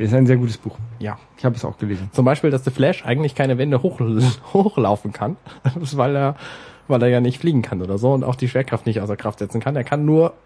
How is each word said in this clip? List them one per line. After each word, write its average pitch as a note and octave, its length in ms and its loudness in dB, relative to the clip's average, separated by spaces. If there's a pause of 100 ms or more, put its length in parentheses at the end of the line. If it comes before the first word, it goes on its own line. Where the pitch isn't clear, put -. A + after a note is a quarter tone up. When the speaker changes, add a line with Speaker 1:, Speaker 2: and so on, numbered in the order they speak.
Speaker 1:
ist G#2+ 100 2
ein C3 140 6
sehr B2+ 80 6
gutes B2 220 0
Buch. - 200 -10 (220)
Speaker 2:
Ja. G#2+ 180 -6 (200)
Speaker 1:
Ich - 80 -4
hab A#2+ 100 0
es - 80 -8
auch - 140 -8
gelesen. G2+ 340 -6
Speaker 2:
Zum B2+ 140 2
Beispiel, D3 260 2
dass C3 140 -2
The C3 60 0
Flash F3+ 340 0
eigentlich C3+ 280 0
keine C3+ 240 0
Wände C3+ 240 0
hoch-, F#3 200 -2
<laughs> A2+ 520 0
hochlaufen A2+ 600 2
kann, C3+ 240 -6 (260)
<laughs> B2+ 120 0 (180)
weil C#3 240 0
er, C#3 180 0 (540)
weil B2+ 120 4
er B2 60 4
ja B2 140 4
nicht B2 180 0
fliegen D#3 220 2
kann F#2+ 200 -6
oder F#2+ 160 -4
so B2 140 2
und C3 140 0
auch B2+ 100 -2
die B2+ 140 -2
Schwerkraft B2 360 -2
nicht A2 140 0
außer G#2 160 -4
Kraft G#2 240 -8
setzen G#2+ 220 -4
kann. C#3+ 160 -4
Er A#2+ 80 -4
kann D3 180 -2
nur D#3 300 4 (120)